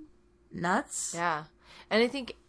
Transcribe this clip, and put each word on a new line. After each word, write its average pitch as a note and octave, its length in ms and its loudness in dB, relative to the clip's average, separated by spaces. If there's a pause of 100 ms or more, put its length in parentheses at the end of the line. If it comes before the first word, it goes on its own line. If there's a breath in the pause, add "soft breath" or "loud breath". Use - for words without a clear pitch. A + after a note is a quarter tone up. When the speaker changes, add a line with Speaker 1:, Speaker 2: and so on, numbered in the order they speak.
(520)
Speaker 1:
nuts. F3+ 600 -2
Speaker 2:
Yeah. E3+ 300 0 (440 loud breath)
And G#3+ 140 6
I B3 60 4
think, C4+ 260 -6 (140)